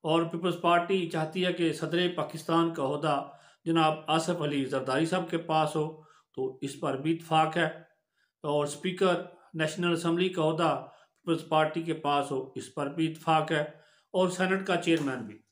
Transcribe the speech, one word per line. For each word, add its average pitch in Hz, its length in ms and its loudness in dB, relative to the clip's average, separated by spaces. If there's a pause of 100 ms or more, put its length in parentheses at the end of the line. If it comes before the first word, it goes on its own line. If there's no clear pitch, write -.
और 165 200 2
पीपल्स 170 380 -2
पार्टी 175 440 2
चाहती 160 360 -4
है 180 100 0
कि 170 200 0
सदर 170 360 0
पाकिस्तान 165 640 0
का 151 100 -4
ओहदा 147 320 0 (520)
जनाब 156 440 2
आसिफ 160 320 0
अली 143 220 0
जरदारी 135 420 0
साहब 180 240 -2
के 170 140 -2
पास 156 320 2
हो, 156 300 -4 (300)
तो 131 260 -6
इस 135 120 -6
पर 139 220 -4
भी 156 160 -2
इत्तेफाक 160 460 2
है, - 300 -2 (560)
और 147 220 0
स्पीकर 180 720 -2 (160)
नेशनल 170 360 0
असम्बली 170 360 2
का 170 160 0
ओहदा 160 280 2
पीपल्स - 800 -4
पार्टी 156 320 2
के 160 160 -4
पास 143 320 0
हो, 131 260 -4
इस - 120 -10
पर 147 200 -6
भी 160 180 0
इत्तेफाक 160 460 2
है, 151 300 -2 (320)
और 185 160 4
सेनेट 185 360 0
का 180 100 2
चेयरमैन 143 500 0
भी। 107 120 -16 (140)